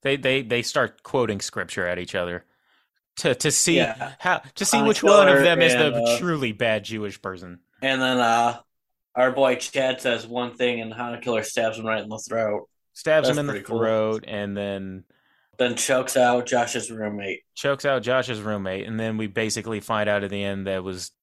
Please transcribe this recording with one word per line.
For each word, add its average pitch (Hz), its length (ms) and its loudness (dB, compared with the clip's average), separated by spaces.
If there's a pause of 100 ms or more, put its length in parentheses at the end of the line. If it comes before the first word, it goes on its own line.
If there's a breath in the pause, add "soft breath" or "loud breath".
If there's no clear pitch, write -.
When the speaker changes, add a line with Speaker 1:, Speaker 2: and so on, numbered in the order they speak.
Speaker 1:
They, 139 140 2
they, 131 240 2
they 120 200 -2
start - 420 -2
quoting 110 380 -2
scripture 92 460 -6
at 90 120 -2
each 90 160 -8
other 87 300 -4 (720)
to, 143 180 2
to 151 160 0
see - 260 2
Speaker 2:
Yeah. - 420 -2
Speaker 1:
how, 180 220 0 (140)
to 196 100 -4
see 226 120 2
Speaker 2:
Hana 220 100 4
Speaker 1:
which 214 160 2
one 202 240 8
of 185 80 8
Speaker 2:
Killer - 80 6
Speaker 1:
them 170 180 6
is 165 120 6
Speaker 2:
and, 151 220 4
Speaker 1:
the 117 60 0
Speaker 2:
uh, 117 180 4
Speaker 1:
truly 151 320 0
bad 110 320 0
Jewish 107 380 -8
person. 90 380 -10 (220)
Speaker 2:
And 131 200 0
then, 127 180 2
uh, 117 400 2 (560)
our 127 160 4
boy 127 240 2
Chad 131 460 -2
says 117 240 -2
one 120 300 -6
thing, 120 240 0
and 113 140 -8
Hana 120 260 -8
Killer 113 240 -2
stabs 110 340 -2
him 110 80 -8
right 110 160 -2
in 107 80 -12
the 110 80 -8
throat. 110 520 -4 (240)
Speaker 1:
Stabs 156 360 2
him 127 60 2
Speaker 2:
That's 147 60 0
Speaker 1:
in 143 60 -4
the 123 60 -4
Speaker 2:
pretty 101 120 -10
cool. 113 140 -4
Speaker 1:
throat, 110 480 0
and 101 280 -6
then 95 480 -6 (560)
Speaker 2:
Then 120 160 2
chokes 127 400 0
out 123 300 4
Josh's 120 440 -2
roommate. 104 520 -8 (120)
Speaker 1:
Chokes 139 320 -2
out 131 180 0
Josh's 123 380 0
roommate, 101 460 -4
and 110 120 -6
then 113 180 -2
we 110 100 -4
basically 107 540 -4
find 107 280 -2
out 104 140 2
at 98 60 -6
the 101 140 -6
end 98 240 -4
that 95 160 -4
was 92 280 -8 (120)